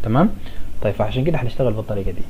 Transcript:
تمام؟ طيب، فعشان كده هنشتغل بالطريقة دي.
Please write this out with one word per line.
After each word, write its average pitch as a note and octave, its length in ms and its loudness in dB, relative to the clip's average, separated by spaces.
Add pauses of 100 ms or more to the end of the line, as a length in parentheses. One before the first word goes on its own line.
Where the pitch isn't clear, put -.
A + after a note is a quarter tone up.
تمام؟ C3+ 260 4 (520)
طيب، G#2+ 120 0
فعشان G#2+ 300 0
كده D#3+ 140 2
هنشتغل B2 360 0
بالطريقة G#2 380 -2
دي. F2 180 -2